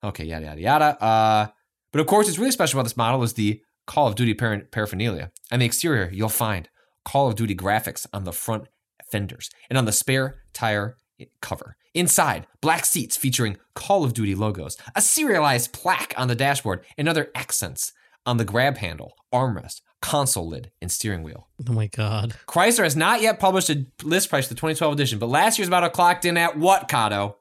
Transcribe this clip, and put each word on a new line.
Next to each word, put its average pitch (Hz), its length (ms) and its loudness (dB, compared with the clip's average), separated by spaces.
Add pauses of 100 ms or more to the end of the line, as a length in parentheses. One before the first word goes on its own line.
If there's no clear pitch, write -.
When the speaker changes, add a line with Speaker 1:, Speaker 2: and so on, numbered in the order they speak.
Speaker 1:
Okay, 92 200 -6
yada, 80 220 -8
yada, 76 120 -14
yada. 143 420 2
Uh, 110 460 4 (460)
but 143 80 2
of 156 60 0
course, 208 180 4
what's 175 120 -2
really 233 140 0
special 160 260 0
about 131 60 2
this 117 140 -4
model 120 260 2
is 110 120 -2
the 104 260 0 (260)
Call 147 180 2
of 107 100 0
Duty 117 180 2
par-, 107 360 -2
paraphernalia. 98 640 -4 (180)
On 120 100 0
the 123 60 4
exterior, 117 460 0
you'll 101 160 -2
find 107 400 -2 (380)
Call 139 240 2
of 107 60 -2
Duty 104 200 -2
graphics 98 560 -2
on 98 140 -6
the 87 80 -8
front - 340 -6 (420)
fenders - 400 -6 (200)
and 123 80 0
on 127 80 2
the 107 80 0
spare 135 480 -2 (100)
tire 107 460 -2 (440)
cover. - 360 -12 (160)
Inside, 160 540 0 (120)
black 160 260 0
seats - 300 -2
featuring 123 400 0 (200)
Call 202 280 2
of 123 100 -2
Duty 104 220 0
logos, 95 400 -4 (180)
a - 60 -2
serialized 156 720 2
plaque - 460 -2
on 127 100 -2
the 123 80 0
dashboard, 127 480 -2 (140)
and 147 100 -2
other 160 260 0
accents - 600 -6 (320)
on 120 100 0
the 117 80 2
grab 120 360 0
handle, 82 340 -10 (200)
armrest, 123 460 -2 (220)
console 131 480 -2
lid, 69 200 -12 (120)
and 90 100 -6
steering 95 320 -4
wheel. - 240 -16 (220)
Speaker 2:
Oh - 20 2
my 110 160 0
God. 107 460 -2 (120)
Speaker 1:
Chrysler 220 380 4
has 151 140 2
not 202 240 4
yet 220 180 2
published 190 300 2
a 143 160 0 (180)
list 180 260 0
price 135 200 0
for - 40 -8
the 131 60 -12
twenty 160 160 -2
twelve 156 200 2
edition, 127 220 0
but 113 120 -2
last 185 280 4
year's 190 120 -2
model 175 200 4
clocked 175 360 4
in 170 100 2
at 170 220 2
what, 180 320 4
Kato? 104 520 0